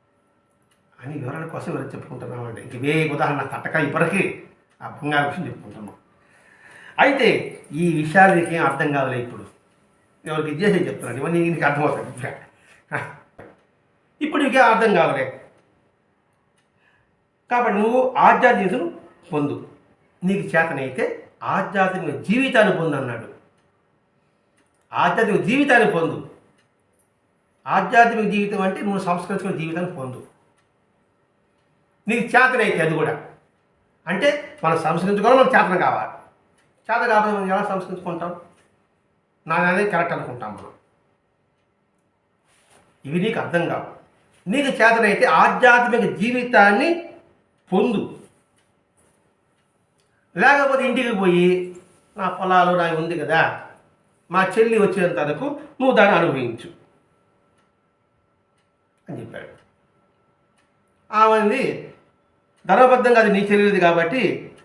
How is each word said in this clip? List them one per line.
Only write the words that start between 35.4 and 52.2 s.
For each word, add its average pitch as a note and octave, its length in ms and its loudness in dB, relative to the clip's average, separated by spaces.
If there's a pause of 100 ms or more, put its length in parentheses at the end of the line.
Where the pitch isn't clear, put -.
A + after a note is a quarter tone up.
చేతన F#3 200 2
కావాలి. B2 340 0 (800)
చేత A#3 160 0
కాకపోతే G#3+ 280 2
మనం F#3+ 100 -4
ఎలా G3 180 0
సంస్కరించుకుంటాం? F3+ 760 -8 (1080)
నాదే F3+ 440 0
కరెక్ట్ E3+ 220 -2
అనుకుంటాం B2 420 -10
మనం. - 180 -20 (2250)
ఇవి D#3 160 -4
నీకు A3 200 -2
అర్థం D#3 280 -2
కావు. A2+ 180 -6 (640)
నీకు C#4 180 0
చేతనైతే A3+ 580 2
ఆధ్యాత్మిక A3+ 720 4
జీవితాన్ని A#3+ 1120 2 (600)
పొందు. A3+ 440 0 (2250)
లేకపోతే C4+ 520 2
ఇంటికి A#3+ 280 -2
పోయి, F3+ 600 2 (400)
"నా F#3 120 -4